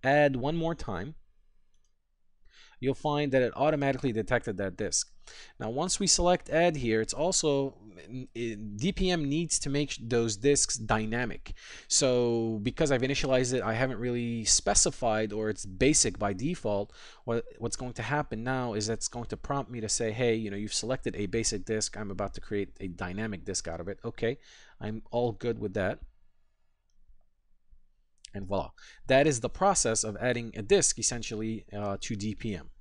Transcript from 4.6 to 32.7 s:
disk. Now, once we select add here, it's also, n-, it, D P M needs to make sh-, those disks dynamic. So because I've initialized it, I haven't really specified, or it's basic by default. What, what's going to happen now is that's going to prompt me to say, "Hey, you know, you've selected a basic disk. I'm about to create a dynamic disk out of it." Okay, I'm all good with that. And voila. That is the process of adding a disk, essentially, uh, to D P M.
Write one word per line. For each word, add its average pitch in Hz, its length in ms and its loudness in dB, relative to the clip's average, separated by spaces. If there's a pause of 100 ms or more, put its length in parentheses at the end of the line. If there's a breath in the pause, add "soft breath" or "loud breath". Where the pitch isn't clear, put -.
disk. - 340 -2 (480 loud breath)
Now, 110 120 -4
once 160 320 -2
we 196 60 2
select 175 420 4
add 165 260 4
here, 113 240 2
it's 110 140 -2
also, 143 640 0 (320)
n-, 131 260 -10
it, 107 400 -6
D 147 160 0
P 185 180 2
M 165 140 2
needs 151 360 0
to 143 100 -2
make 143 220 0
sh-, - 120 -8
those 117 320 2
disks 139 400 2
dynamic. 110 760 -2 (340 loud breath)
So 117 760 4
because 139 300 2
I've 123 120 4
initialized 131 500 2
it, 120 100 2
I 110 100 0
haven't 127 260 0
really 120 440 -2
specified, 110 880 2
or 107 180 -2
it's - 160 -4
basic 101 540 2
by 101 140 0
default. 104 580 -2 (320 loud breath)
What, 117 220 -2 (140)
what's 117 180 -4
going 123 160 -8
to 120 80 -8
happen 117 420 -2
now 127 300 -2
is 104 120 -2
that's 110 220 -2
going 117 200 -6
to 107 100 -6
prompt 139 340 -4
me 120 80 -8
to 107 80 -6
say, 113 240 0
"Hey, 113 240 4
you 107 160 -4
know, 98 60 -6
you've 104 160 -6
selected 117 420 -2
a 104 120 -2
basic 110 360 -2
disk. 107 320 -2
I'm 101 160 -8
about 98 220 -4
to - 80 -8
create 101 300 -4 (100)
a 95 80 -6
dynamic 90 560 -6
disk 95 240 -4
out 85 100 -6
of 85 80 -8
it." 98 160 -8
Okay, 117 360 -2 (420 loud breath)
I'm 107 280 -6
all 120 220 0
good 113 260 -4
with 107 180 -6
that. 101 240 -2 (2250)
And 98 120 -6
voila. 95 260 -2 (360 loud breath)
That 135 180 6
is 139 140 2
the 117 100 -2
process 147 540 2
of 107 160 -4
adding 120 380 -2
a - 40 -6
disk, 175 380 4
essentially, 110 720 -4
uh, 104 300 -2
to 110 160 -4
D 101 180 -4
P 104 220 -4
M. - 240 -12